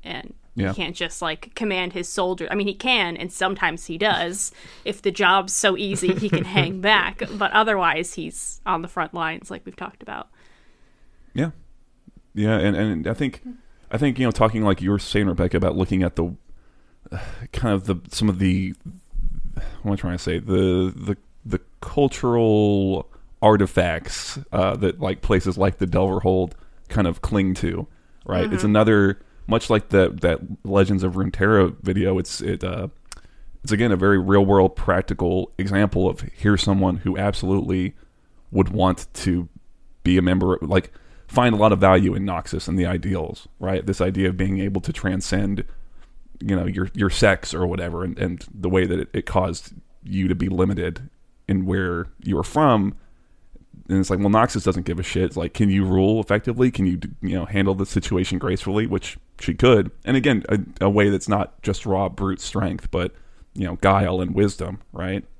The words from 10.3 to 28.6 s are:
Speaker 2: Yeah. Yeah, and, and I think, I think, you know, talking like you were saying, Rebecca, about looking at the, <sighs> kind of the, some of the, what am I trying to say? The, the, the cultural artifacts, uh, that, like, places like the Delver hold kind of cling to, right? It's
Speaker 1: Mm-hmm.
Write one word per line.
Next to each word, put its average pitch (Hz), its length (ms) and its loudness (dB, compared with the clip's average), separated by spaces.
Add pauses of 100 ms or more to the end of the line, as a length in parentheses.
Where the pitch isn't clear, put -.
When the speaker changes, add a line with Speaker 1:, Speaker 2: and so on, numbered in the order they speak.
Speaker 2:
Yeah. 156 180 -2 (840)
Yeah, 107 240 2
and, 92 180 2
and 87 320 -2
I 92 60 -2
think, - 280 -4 (500)
I 113 60 -4
think, 135 220 2
you 131 60 4
know, 120 60 2
talking 110 320 2
like 98 180 2
you 92 100 0
were 101 80 2
saying, - 280 0
Rebecca, 92 300 0
about 82 200 2
looking 92 260 0
at 85 120 -2
the, 85 200 -4 (760)
<sighs> - 400 -10
kind 113 240 0
of 98 100 -2
the, 95 120 0 (120)
some 107 200 0
of 90 100 -2
the, 92 340 0 (800)
what - 320 -6
am 104 80 0
I - 20 0
trying 90 220 -4
to - 60 -8
say? 85 160 -2
The, 95 560 2
the, 98 220 -6 (280)
the - 140 -4 (220)
cultural 107 1300 2 (320)
artifacts, 92 960 2 (140)
uh, 95 260 0
that, 98 220 -2
like, - 220 -4
places 92 360 0
like 98 200 0
the 92 100 -2
Delver 92 320 2
hold 92 360 0 (340)
kind 101 180 2
of 82 140 -4
cling 95 340 0
to, 87 320 -4 (380)
right? 90 200 0
It's 104 120 -2
Speaker 1:
Mm-hmm. 92 80 -2